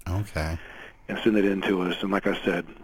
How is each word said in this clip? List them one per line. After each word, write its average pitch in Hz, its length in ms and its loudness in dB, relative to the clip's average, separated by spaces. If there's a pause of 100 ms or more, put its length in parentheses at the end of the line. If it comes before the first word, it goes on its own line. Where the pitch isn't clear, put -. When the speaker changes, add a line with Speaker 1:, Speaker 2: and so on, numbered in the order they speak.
Speaker 1:
Okay. 82 520 -2 (500)
Speaker 2:
and 101 140 -4
send 107 140 6
it 98 80 6
in 98 160 2
to 95 200 2
us. 90 220 0
And 98 80 -2
like 98 160 2
I 98 180 0
said, 87 220 0 (160)